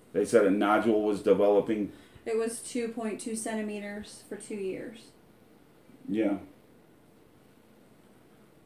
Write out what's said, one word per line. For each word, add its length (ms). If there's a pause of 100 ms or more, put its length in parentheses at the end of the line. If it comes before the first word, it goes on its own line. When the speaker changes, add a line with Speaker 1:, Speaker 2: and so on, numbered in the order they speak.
(140)
Speaker 1:
They 100
said 220
a 40
nodule 520
was 180
developing. 720 (320)
Speaker 2:
It 140
was 220
two 280
point 320
two 160
centimeters 920
for 80
two 180
years. 440 (1120)
Speaker 1:
Yeah. 300 (2250)